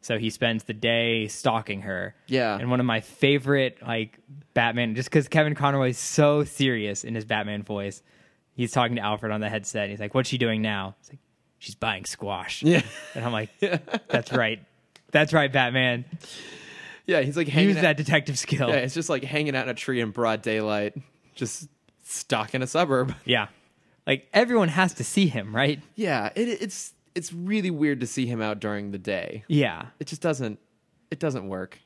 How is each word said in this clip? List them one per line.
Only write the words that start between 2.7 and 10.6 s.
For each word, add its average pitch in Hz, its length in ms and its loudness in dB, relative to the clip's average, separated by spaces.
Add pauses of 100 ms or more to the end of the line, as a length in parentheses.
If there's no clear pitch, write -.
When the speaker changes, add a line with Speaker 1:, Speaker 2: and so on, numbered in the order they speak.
Speaker 1:
one 127 80 2
of 127 80 2
my 113 140 2
favorite, 139 840 2
like, 113 340 -4 (360)
Batman, 117 400 2
just 127 160 -4
'cause 147 180 4
Kevin 151 280 4
Conroy 139 340 2
is 127 80 -4
so 147 460 4
serious 113 580 0
in 113 140 -8
his 110 80 -6
Batman 104 400 -4
voice, 101 380 -6 (520)
he's 123 160 -2
talking 120 260 2
to 110 60 -4
Alfred 107 300 -2
on 107 80 -2
the 107 80 -4
headset. 104 340 -4
And 101 80 -4
he's 104 100 -10
like, 104 140 -8
"What's 131 140 2
she 127 100 -4
doing 113 240 0